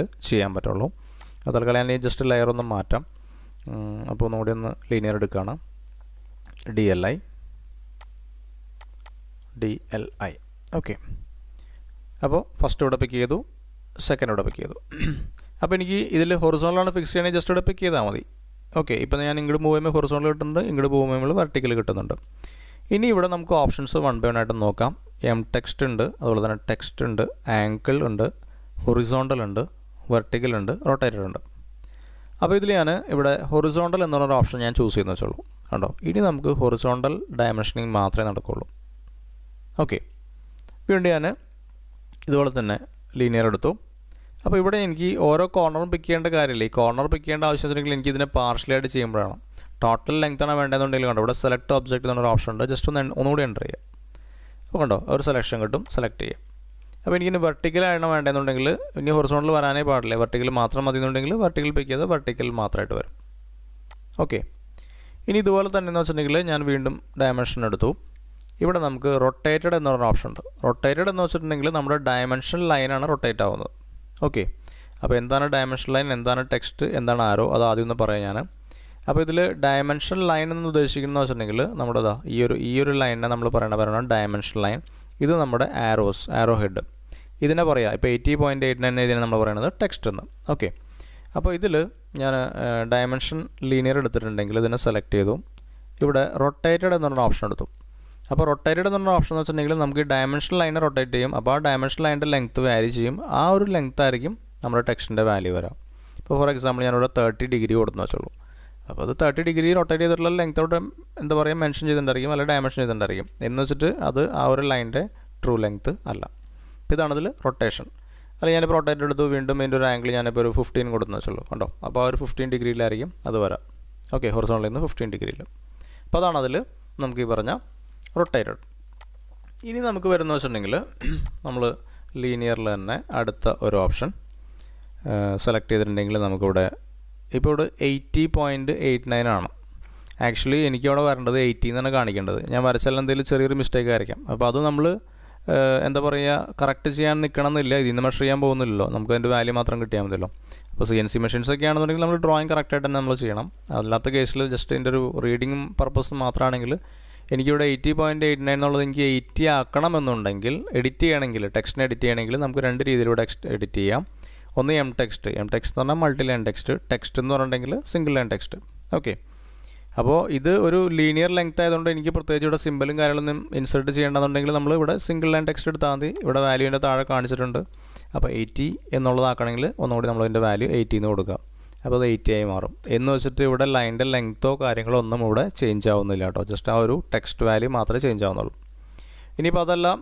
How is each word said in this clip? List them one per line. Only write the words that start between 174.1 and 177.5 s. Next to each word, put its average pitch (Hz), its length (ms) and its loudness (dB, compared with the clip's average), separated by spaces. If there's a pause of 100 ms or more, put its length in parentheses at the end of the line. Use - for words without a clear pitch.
നമ്മൾ 143 220 2
ഇവിടെ 160 160 2 (100)
സിംഗിൾ 160 280 0
ലൈൻ 156 160 2
ടെക്സ്റ്റ് 151 220 -4
എടുത്താൽ 147 240 0
മതി. 147 140 -4 (160)
ഇവിടെ 135 220 2
വാല്യൂവിൻ്റെ 135 400 2
താഴെ 135 240 2
കാണിച്ചിട്ടുണ്ട്. 127 480 0 (560)